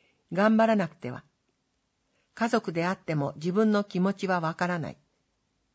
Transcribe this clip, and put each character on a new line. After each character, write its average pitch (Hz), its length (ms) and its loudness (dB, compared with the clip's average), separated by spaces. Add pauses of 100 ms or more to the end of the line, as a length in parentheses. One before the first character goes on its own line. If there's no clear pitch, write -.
(320)
頑 208 240 4
張 226 100 4
ら 220 100 4
な 175 120 0
く - 80 -20
て - 140 -10
は。 120 120 -14 (1120)
家 233 140 -2
族 220 240 -2
で 165 120 -2
あ 180 80 -2
っ 190 60 -8
て - 160 -6
も 143 220 -2
自 165 160 -4
分 220 180 2
の 202 140 2
気 180 160 -4
持 196 120 2
ち 190 140 -6
は 180 140 0
わ 165 140 -4
か 180 120 -2
ら 175 120 -2
な 110 120 -8
い。 - 60 -16 (800)